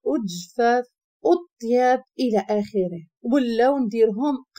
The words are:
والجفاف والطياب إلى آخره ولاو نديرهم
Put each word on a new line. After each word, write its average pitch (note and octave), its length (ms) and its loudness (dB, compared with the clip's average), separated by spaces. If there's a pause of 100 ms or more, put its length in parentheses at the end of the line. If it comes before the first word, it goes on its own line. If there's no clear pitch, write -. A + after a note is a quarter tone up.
والجفاف A#3 840 -2 (360)
والطياب B3+ 800 0 (180)
إلى A3 200 0
آخره G#3 640 -2 (200)
ولاو B3 560 2
نديرهم A3+ 580 0 (240)